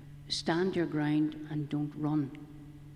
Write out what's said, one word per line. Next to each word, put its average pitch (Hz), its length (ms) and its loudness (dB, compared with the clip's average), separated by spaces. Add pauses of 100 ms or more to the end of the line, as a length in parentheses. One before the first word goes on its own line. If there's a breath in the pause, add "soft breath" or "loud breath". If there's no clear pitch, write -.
(280)
"Stand 180 480 2
your 170 120 4
ground 151 480 4 (140)
and 151 200 -2
don't 147 260 0
run. 151 360 2 (640)